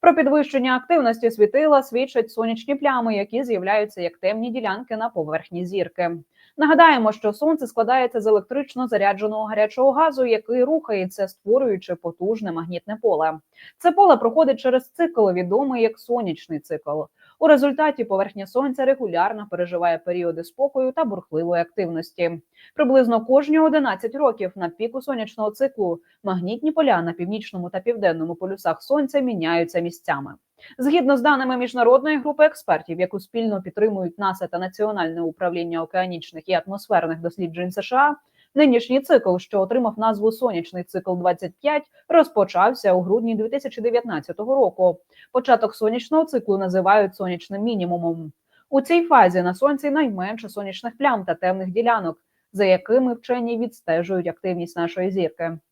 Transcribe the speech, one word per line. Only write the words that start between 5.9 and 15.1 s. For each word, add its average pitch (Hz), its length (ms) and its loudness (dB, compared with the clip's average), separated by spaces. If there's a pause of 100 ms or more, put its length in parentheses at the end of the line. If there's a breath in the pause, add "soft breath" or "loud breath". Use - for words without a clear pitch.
Нагадаємо, 294 540 6
що 214 220 -4
сонце 302 340 -2
складається 240 540 0
з 208 60 -2
електрично 254 600 -2
зарядженого 214 580 -2
гарячого 214 460 2
газу, 269 340 2
який 233 380 0
рухається, 208 640 -2
створюючи 202 680 -2
потужне 190 560 -6
магнітне 175 500 -8
поле. 160 320 0 (440 loud breath)
Це 339 140 2
поле 349 260 6
проходить 254 420 2
через 254 300 -2
цикл, 330 420 0